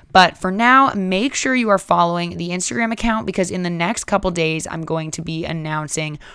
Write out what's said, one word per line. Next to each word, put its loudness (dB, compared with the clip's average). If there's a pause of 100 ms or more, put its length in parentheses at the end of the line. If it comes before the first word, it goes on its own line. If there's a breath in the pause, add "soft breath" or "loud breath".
(100)
But 6
for -2
now, 6
make 0
sure 0
you 2
are 4
following 0
the -6
Instagram -4
account -2
because -2
in -4
the -2
next -2
couple 0
days, -2
I'm -8
going -4
to -10
be -6
announcing -6 (140 loud breath)